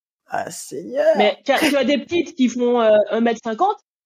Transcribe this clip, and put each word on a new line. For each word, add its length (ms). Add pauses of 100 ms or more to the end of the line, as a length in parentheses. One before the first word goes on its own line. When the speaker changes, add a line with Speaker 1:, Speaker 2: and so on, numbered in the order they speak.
(260)
Speaker 1:
Ah, 260
Seigneur. 540 (100)
Speaker 2:
Mais 300
tu 80
as, 60
tu 180
as 80
des 140
petites 360
qui 140
font, 320
euh, 80 (220)
un 100
mètre 200
cinquante 380 (260)